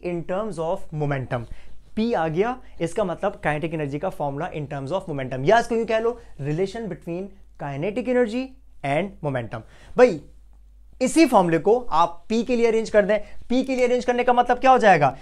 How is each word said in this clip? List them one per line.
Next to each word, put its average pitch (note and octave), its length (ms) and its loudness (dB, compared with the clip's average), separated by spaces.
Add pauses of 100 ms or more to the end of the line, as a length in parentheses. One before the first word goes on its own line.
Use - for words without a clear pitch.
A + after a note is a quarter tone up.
in F3 260 -4
terms F#3 340 -6
of E3 380 -4
momentum। C3 420 -4 (520)
पी A3+ 160 0
आ E3 160 0
गया, G#3 280 -2 (240)
इसका E3+ 240 -2
मतलब F#3+ 380 -4
kinetic D3+ 320 -2
energy D3 260 -4
का F#3+ 100 -4
फॉर्मूला C#3+ 420 -6
in D3 140 -8
terms C#3 260 -8
of F#3+ 180 -4
momentum, C3 340 -6
या G#3+ 140 6
इसको A#3 160 0
यूं A3+ 120 0
कह A3 120 0
लो A3+ 120 0 (320)
relation F#3+ 420 -4
between F3 380 -8 (400)
kinetic F3 460 -4
energy B3 340 0 (440)
and D#3 220 0 (160)
momentum। B2 360 -4 (360)
भाई, A3 240 6 (800)
इसी D4+ 260 6
फॉर्मूले F3+ 320 4
को G3 220 4
आप E3+ 480 0
पी A3+ 140 0
के B3 140 0
लिए A#3 100 4
अरेंज A3 240 0
कर G#3 140 6
दें। G#3 140 0 (300)
पी B3 140 2
के C4 140 -2
लिए B3 100 2
अरेंज B3 180 0
करने B3 200 0
का B3 80 4
मतलब B3 260 4
क्या C4 120 6
हो B3+ 80 8
जाएगा? E3 440 6